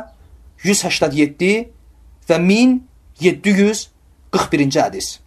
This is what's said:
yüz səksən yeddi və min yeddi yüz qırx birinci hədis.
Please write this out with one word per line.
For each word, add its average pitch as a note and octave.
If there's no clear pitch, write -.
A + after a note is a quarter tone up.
yüz G3
səksən D#3
yeddi D3+
və E3
min A#3+
yeddi E3+
yüz G#3
qırx -
birinci D3
hədis. G2